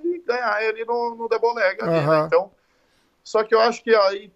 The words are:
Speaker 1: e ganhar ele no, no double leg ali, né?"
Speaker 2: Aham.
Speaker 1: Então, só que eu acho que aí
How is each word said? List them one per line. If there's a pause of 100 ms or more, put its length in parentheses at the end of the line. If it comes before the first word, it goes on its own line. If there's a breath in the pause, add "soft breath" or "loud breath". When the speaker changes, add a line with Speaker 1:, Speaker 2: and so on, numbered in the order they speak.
Speaker 1:
e
ganhar
ele
no,
no
double
leg
ali,
né?"
Speaker 2:
Aham.
Speaker 1:
Então, (720)
só
que
eu
acho
que
aí